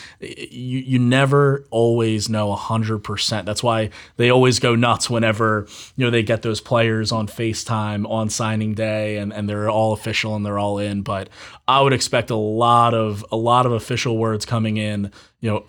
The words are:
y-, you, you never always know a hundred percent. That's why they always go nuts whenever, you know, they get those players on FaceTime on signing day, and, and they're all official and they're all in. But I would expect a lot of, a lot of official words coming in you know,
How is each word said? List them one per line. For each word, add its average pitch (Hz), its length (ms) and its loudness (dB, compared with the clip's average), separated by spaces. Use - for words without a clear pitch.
y-, - 140 -12
you, 127 300 -6
you 131 180 0
never 139 720 4
always 113 580 2
know 107 240 0
a 98 40 -4
hundred 110 420 -2
percent. 101 480 -4
That's 104 160 -6
why 113 260 0
they 120 100 4
always 127 300 6
go 123 160 2
nuts 117 340 2
whenever, 110 580 0
you 131 80 -2
know, 120 60 2
they 117 120 2
get 110 200 0
those 110 180 -4
players 110 500 0
on 110 160 -2
FaceTime 107 800 -4
on 110 220 -2
signing 110 460 -2
day, 107 420 -2
and, 101 160 -6
and 104 160 -4
they're 104 220 -2
all 110 240 2
official 107 420 -4
and 104 80 -4
they're 104 140 -2
all 101 200 -2
in. 101 220 -4
But 98 300 -6
I 131 140 4
would 139 140 4
expect 120 360 -2
a 117 60 -2
lot 117 560 4
of, 107 400 -2
a 110 40 -2
lot 120 280 4
of 123 80 2
official 117 460 -2
words 110 260 -2
coming 110 320 -2
in 104 340 -4
you 113 60 0
know, 107 180 -2